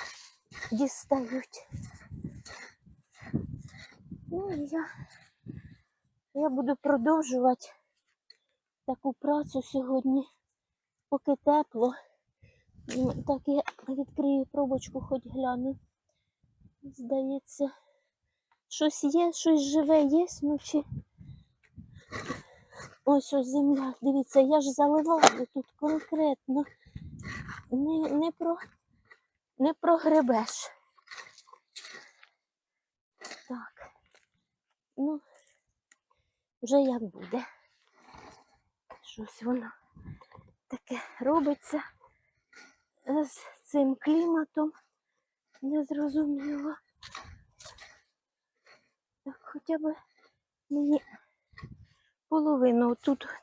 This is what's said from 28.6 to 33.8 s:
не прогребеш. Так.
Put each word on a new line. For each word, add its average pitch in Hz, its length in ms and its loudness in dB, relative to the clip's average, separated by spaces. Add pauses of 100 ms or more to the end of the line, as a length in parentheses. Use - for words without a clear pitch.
не 294 160 2
прогребеш. 311 960 2 (2750)
Так. - 440 -14 (1040)